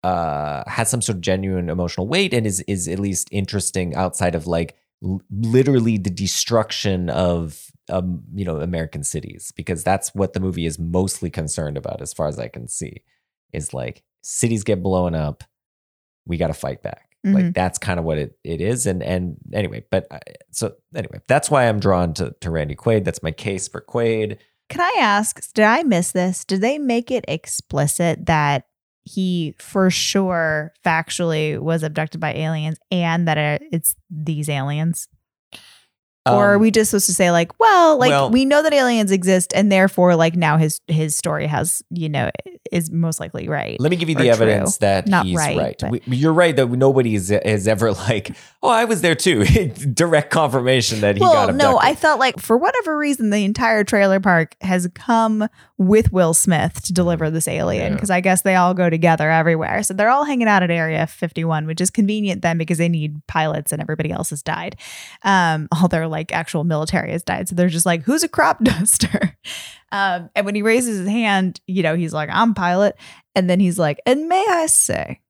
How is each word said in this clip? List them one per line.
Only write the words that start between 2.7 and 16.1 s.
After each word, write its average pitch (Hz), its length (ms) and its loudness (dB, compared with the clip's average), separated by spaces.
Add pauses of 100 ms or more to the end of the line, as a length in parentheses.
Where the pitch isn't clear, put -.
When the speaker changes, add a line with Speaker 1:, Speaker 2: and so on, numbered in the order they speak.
Speaker 1:
at 90 120 -6
least 98 320 -4
interesting 92 640 -4
outside 90 400 -2
of, 82 120 -4
like, 82 280 -4 (280)
l-, 95 180 -6 (100)
literally 113 640 2
the 98 120 -2
destruction 95 1000 -2
of, 85 640 -2 (180)
um, 90 340 -4 (100)
you 98 120 -6
know, 78 140 -6
American 80 440 -6
cities, - 520 -10
because 82 280 -8
that's 92 300 -2
what 95 200 -2
the 95 60 -4
movie 87 260 -4
is 80 120 -4
mostly 87 520 -4
concerned 76 480 -6
about, - 240 -10
as - 120 -14
far 78 140 -4
as 71 100 -8
I 57 120 -10
can 60 180 -16
see, - 360 -14 (500)
is, 73 200 -8
like, 62 300 -10 (180)
cities 113 420 -2
get 95 200 -2
blown 90 320 0
up, 73 280 -6 (800)